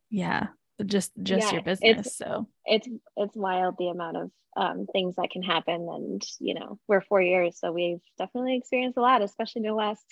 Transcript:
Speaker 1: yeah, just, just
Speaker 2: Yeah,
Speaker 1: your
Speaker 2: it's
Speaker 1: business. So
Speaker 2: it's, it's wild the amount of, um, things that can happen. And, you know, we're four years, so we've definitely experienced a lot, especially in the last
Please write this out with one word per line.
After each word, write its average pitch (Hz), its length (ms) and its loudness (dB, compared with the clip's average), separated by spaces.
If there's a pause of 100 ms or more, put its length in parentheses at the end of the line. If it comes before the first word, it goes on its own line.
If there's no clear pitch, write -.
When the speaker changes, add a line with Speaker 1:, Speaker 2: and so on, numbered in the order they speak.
(100)
Speaker 1:
yeah, 180 380 0 (360)
just, 196 280 0 (100)
just 190 240 4
Speaker 2:
Yeah, 196 60 2
Speaker 1:
your 170 80 0
Speaker 2:
it's 190 200 -2
Speaker 1:
business. 220 360 4
So - 320 -6 (160)
Speaker 2:
it's, 220 240 0 (280)
it's 208 200 -2
wild 185 420 0
the 180 100 -2
amount 170 300 -6
of, 175 120 -8 (260)
um, 185 360 -2
things 180 240 -2
that 180 140 -2
can 185 120 -8
happen. 170 480 -2
And, 165 320 -6 (160)
you - 160 -4
know, - 320 -10
we're 196 140 4
four 190 220 4
years, 180 360 2
so 175 140 -2
we've 175 300 -2 (160)
definitely 247 380 -2
experienced 254 420 -2
a - 20 2
lot, 247 220 6
especially 226 380 -4
in 214 80 -2
the 214 60 0
last 214 380 -2